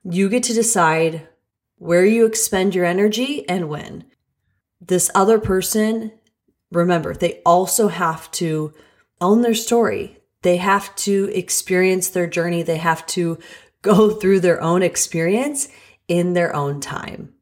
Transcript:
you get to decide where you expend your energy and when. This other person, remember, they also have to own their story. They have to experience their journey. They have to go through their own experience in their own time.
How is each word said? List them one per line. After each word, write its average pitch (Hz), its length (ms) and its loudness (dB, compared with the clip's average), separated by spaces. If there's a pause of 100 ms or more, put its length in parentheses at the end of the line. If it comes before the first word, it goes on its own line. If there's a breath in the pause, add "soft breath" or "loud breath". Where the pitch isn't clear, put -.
you 190 240 0
get 240 160 0
to 233 100 -4
decide 165 720 0 (500)
where 175 280 2
you 226 200 4
expend 196 480 0
your 180 120 0
energy 214 640 0
and 180 220 -4
when. - 360 -12 (760)
This 180 320 0
other 208 260 4
person, 214 760 -2 (580)
remember, 170 420 0
they - 320 -4
also 185 440 4
have 165 420 -4
to 156 420 -4 (460 soft breath)
own 208 220 4
their 233 120 2
story. 214 640 -2 (240)
They 180 160 2
have 196 400 -2
to 196 360 -2
experience 185 760 -2
their 175 180 -2
journey. 170 360 -2
They 165 140 -2
have 160 300 -2
to 170 300 -4 (440 loud breath)
go 208 280 6
through 190 300 2
their 175 220 2
own 170 200 2
experience 190 840 -2 (400 loud breath)
in 175 260 0
their 175 220 0
own 143 240 -4
time. - 640 -12